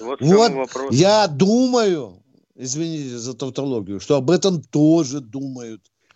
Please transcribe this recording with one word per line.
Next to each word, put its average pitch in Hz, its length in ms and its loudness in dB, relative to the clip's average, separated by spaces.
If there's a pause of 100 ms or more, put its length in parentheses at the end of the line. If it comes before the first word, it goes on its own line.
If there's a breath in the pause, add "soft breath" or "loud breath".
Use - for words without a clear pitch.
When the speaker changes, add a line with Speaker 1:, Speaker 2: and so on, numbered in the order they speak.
Speaker 1:
вот 123 220 -8
в - 40 -2
чём 185 120 8
Speaker 2:
Вот 226 120 4
Speaker 1:
и 139 40 -6
вопрос. 131 400 -6
Speaker 2:
я 196 340 4
думаю, 190 920 0 (340)
извините 139 640 -8
за 117 180 -10
тавтологию, 120 640 -6
что 147 160 2
об 131 140 0
этом 180 320 2
тоже 151 580 2
думают. 123 600 -12 (340)